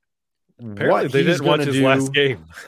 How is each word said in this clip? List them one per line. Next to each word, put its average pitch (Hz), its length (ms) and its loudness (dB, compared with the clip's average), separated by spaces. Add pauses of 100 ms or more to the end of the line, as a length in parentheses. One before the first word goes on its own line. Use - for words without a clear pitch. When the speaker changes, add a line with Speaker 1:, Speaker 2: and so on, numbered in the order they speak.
(600)
Speaker 1:
Apparently 117 300 -4
Speaker 2:
What 190 220 0
Speaker 1:
they 139 120 2
Speaker 2:
he's 147 140 2
Speaker 1:
didn't 139 100 -2
watch 151 120 2
Speaker 2:
gonna 139 120 -2
Speaker 1:
his 135 100 0
last 135 300 2
Speaker 2:
do, 143 160 2
Speaker 1:
game. 104 180 -6 (220)